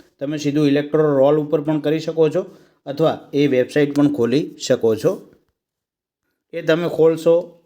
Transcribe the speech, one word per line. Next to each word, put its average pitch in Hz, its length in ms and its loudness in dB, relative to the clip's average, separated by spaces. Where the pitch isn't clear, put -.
તમે 147 180 -8
સીધું 147 300 0
ઇલેક્ટોરલ 147 360 0
રોલ 143 340 2
ઉપર 151 240 -2
પણ 156 180 -2
કરી 151 200 -2
શકો 160 300 0
છો 180 160 -4
અથવા 143 340 -2
એ 143 140 2
વેબસાઇટ 131 480 0
પણ 143 180 2
ખોલી 127 440 -2
શકો 120 380 0
છો. 180 360 -4
એ 165 80 -10
તમે 160 260 0
ખોલશો 165 540 2